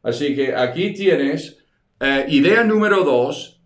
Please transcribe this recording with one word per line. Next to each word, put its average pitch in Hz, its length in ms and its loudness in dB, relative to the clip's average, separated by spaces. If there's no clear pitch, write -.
Así 139 320 -2
que 135 220 -2
aquí 165 360 -2
tienes, 160 640 -2
eh, 139 280 0
idea 175 360 4
número 214 400 2
dos 135 600 -2